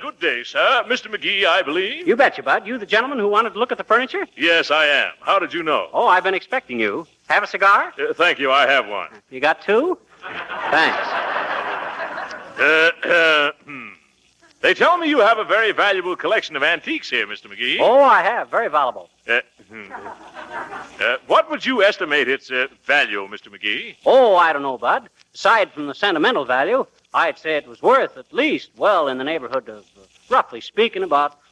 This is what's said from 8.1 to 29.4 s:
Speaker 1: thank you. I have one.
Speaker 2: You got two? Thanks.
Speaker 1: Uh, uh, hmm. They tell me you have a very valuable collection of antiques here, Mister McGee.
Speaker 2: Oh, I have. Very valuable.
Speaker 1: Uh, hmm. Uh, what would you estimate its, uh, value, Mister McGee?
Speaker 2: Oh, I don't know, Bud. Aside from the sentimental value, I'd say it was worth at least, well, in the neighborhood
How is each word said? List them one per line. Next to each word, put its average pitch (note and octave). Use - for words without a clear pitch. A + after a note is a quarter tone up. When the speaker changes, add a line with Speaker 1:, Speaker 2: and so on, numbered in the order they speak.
Speaker 1:
thank D#3+
you. C3+
I C3+
have B2+
one. F#2
Speaker 2:
You C3
got D3
two? C#4+
Thanks. D3+
Speaker 1:
Uh, D#3
uh, D#3+
hmm. B2+
They F3+
tell D#4+
me E4
you D4
have A3
a G#3+
very G3+
valuable F3+
collection E3
of C#3
antiques E3+
here, A2+
Mister G#2
McGee. A#2+
Speaker 2:
Oh, A#3
I A3+
have. F#3+
Very G3
valuable. B2+
Speaker 1:
Uh, A#2+
hmm. G#2
Uh, A#2
what D#4
would D4
you A#3+
estimate D3
its, C3+
uh, C3
value, A2
Mister G#2
McGee? G#2+
Speaker 2:
Oh, A3
I E3
don't C#3+
know, C3+
Bud. F3+
Aside G3
from D3
the C#3
sentimental F3+
value, D3
I'd D3+
say D#3
it B2
was A#2
worth A3+
at -
least, A3
well, D#3+
in B2+
the C3
neighborhood C3